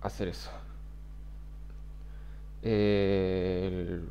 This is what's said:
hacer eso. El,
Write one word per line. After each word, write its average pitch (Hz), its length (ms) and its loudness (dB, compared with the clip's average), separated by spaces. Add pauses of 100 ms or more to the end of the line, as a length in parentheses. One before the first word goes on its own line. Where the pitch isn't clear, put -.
hacer 98 280 -2
eso. - 200 -6 (2250)
El, 92 1500 4